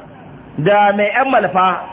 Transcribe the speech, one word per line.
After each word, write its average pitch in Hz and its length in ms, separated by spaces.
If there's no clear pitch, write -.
Da 202 360
mai 208 160
yan 254 220
malfa 185 500